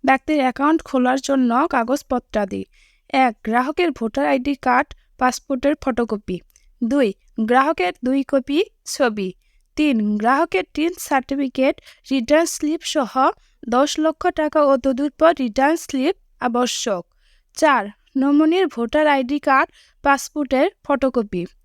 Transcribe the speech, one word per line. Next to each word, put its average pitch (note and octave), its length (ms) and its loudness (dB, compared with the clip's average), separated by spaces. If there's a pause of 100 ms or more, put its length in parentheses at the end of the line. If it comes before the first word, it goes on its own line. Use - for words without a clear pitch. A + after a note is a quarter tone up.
ব্যক্তির C4+ 420 0
অ্যাকাউন্ট D4 420 0
খোলার B3+ 400 0
জন্য C4 240 2 (220)
কাগজপত্রাদি: A3+ 880 -4 (640)
এক, A3 80 0 (120)
গ্রাহকের C4+ 520 0
ভোটার A#3 360 -2
আইডি C#4 200 -2 (120)
কার্ড, B3+ 220 2 (320)
পাসপোর্টের C4+ 640 -2
ফটোকপি। A3 560 -4 (440)
দুই, B3 260 2 (420)
গ্রাহকের D#4 440 2 (140)
দুই C4+ 120 0 (120)
কপি C#4 280 0 (340)
ছবি। G#3+ 360 -2 (480)
তিন, D4 180 2 (260)
গ্রাহকের D4 440 0 (100)
টিন D#4+ 160 -2 (160)
সার্টিফিকেট, C4+ 680 -2 (360)
রিটার্ন D4 440 2
স্লিপ D4+ 260 -4 (120)
সহ C4+ 200 -2 (640)
দশ C#4+ 140 2 (140)
লক্ষ D#4 200 -2 (160)
টাকা D4+ 200 0 (100)
ও - 20 4 (120)
তদুপরি C#4+ 580 2
রিটার্ন C4 340 0 (100)
স্লিপ C#4 300 -2 (320)
আবশ্যক। A#3+ 560 -2 (540)
চার, C4+ 260 4 (380)
নমুনির D#4 520 4
ভোটার A#3+ 320 0 (100)
আইডি C4+ 320 -2
কার্ড, C#4 200 2 (360)
পাসপোর্টের C#4 640 0 (180)
ফটোকপি। A#3+ 580 -2 (220)